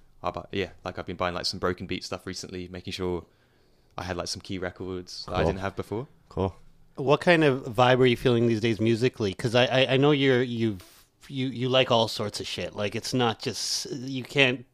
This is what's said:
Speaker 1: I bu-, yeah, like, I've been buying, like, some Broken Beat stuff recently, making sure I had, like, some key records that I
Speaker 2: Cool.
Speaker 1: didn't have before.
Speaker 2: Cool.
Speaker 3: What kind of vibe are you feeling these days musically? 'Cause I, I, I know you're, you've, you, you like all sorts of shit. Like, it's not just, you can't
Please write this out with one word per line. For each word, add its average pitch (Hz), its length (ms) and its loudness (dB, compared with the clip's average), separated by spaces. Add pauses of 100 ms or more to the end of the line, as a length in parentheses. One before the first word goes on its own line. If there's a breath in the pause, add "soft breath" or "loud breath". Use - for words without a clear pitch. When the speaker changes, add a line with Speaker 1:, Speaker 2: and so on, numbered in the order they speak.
(240)
Speaker 1:
I 87 80 -4
bu-, 87 220 -10
yeah, 92 160 -4 (160)
like, 90 120 -10
I've 90 80 -8
been 90 120 -10
buying, 87 180 -4
like, - 100 -6
some 95 140 -6
Broken 92 280 -4
Beat 90 180 -8
stuff - 200 -10
recently, 90 440 -12
making 92 240 -12
sure 90 320 -4 (720)
I - 60 -8
had, 87 120 -6
like, 85 140 -6
some 95 120 -10
key 98 180 -8
records 90 640 -10
that 92 80 -10
I 92 60 -2
Speaker 2:
Cool. 95 80 2
Speaker 1:
didn't 95 140 -2
have 95 140 -6
before. 107 320 -8 (220)
Speaker 2:
Cool. 95 260 -2 (400)
Speaker 3:
What 147 240 2
kind 170 240 6
of 135 200 2
vibe 123 360 4
are 131 60 6
you 123 100 6
feeling 120 320 4
these 113 140 0
days 110 180 0
musically? 110 540 0
'Cause 117 220 -2
I, 123 100 6
I, 127 280 2
I 135 40 4
know 143 140 6
you're, 135 300 4
you've, 113 420 -2 (440)
you, 135 200 -4
you 127 220 -4
like 131 220 4
all 113 180 6
sorts 104 320 -6
of 95 60 -10
shit. 87 280 -8
Like, 104 200 -4
it's - 180 -6
not 120 260 2
just, - 520 -6
you 131 320 -8
can't 131 500 2